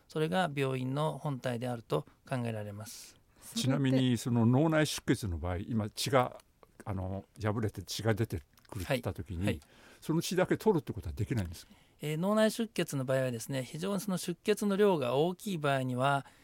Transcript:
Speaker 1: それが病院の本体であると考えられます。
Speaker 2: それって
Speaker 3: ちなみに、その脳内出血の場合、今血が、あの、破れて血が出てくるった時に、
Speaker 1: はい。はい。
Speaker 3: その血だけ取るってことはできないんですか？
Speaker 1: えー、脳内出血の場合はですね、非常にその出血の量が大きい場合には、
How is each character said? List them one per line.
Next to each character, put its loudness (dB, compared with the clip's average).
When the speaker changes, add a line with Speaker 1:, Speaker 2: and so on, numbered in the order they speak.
Speaker 1:
そ -6
れ 2
が 0
病 0
院 -4
の -2
本 -4
体 -4
で -4
あ -4
る -12
と -2
考 -2
え -2
ら -6
れ -10
ま -12
す。 -18
Speaker 2:
そ -20
れ -18
っ -18
て -4
Speaker 3:
ち 2
な 2
み 2
に、 4
そ -2
の 6
脳 6
内 4
出 -6
血 2
の -2
場 -2
合、 -2
今 -2
血 -4
が、 4
あ -6
の、 -4
破 0
れ 0
て -10
血 -8
が 2
出 0
て -6
く -10
る -6
っ -2
た -4
時 -8
に、 -6
Speaker 1:
は -2
い。 0
は 2
い。 -4
Speaker 3:
そ -2
の 2
血 -4
だ 4
け 2
取 4
る -4
っ -14
て -10
こ -8
と -8
は -8
で -2
き -2
な 0
い -2
ん -8
で -12
す -20
か？ -20
Speaker 1:
え -4
ー、 -4
脳 2
内 4
出 -4
血 -2
の -2
場 2
合 4
は 0
で -6
す -12
ね、 -2
非 -12
常 -2
に -2
そ -6
の 0
出 -4
血 2
の 2
量 6
が 0
大 2
き -8
い -4
場 2
合 0
に -2
は、 2